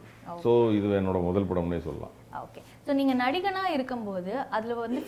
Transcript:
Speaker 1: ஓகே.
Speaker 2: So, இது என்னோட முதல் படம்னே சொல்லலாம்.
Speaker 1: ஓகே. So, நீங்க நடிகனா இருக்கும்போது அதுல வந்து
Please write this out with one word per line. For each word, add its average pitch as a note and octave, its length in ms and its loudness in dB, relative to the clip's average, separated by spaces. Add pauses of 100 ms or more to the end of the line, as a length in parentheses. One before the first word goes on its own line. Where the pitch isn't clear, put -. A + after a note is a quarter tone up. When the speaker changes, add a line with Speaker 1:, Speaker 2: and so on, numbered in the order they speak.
(280)
Speaker 1:
ஓகே. F3 100 -10
Speaker 2:
So, A#2+ 320 6
இது G2+ 300 2
என்னோட F#2 220 2
முதல் F#2 220 2
படம்னே F2 340 0
சொல்லலாம். D2+ 380 -8 (180)
Speaker 1:
ஓகே. - 280 -14 (240)
So, C#4+ 80 0
நீங்க C4+ 200 2
நடிகனா F#4 580 0
இருக்கும்போது A3 640 -4 (160)
அதுல A3 240 -2
வந்து A#3 340 -4